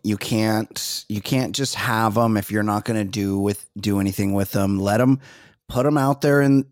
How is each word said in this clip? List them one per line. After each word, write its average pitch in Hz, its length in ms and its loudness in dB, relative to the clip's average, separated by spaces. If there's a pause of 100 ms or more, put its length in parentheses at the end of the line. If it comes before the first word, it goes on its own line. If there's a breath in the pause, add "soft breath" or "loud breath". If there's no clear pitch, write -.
You 104 140 0
can't, - 880 -4
you 104 140 -6
can't 131 340 -2
just 135 200 -4
have 113 420 0
'em 113 180 4
if 101 160 -2
you're 104 120 0
not 104 200 0
gonna 110 220 -2
do 98 340 -2
with, 101 260 -2 (140)
do 98 220 0
anything 98 320 -2
with 98 240 -2
'em. 98 200 0
Let 101 220 2
'em, 131 200 4 (500 loud breath)
put 127 160 0
'em 151 120 2
out 139 220 0
there 143 220 4
in 139 300 4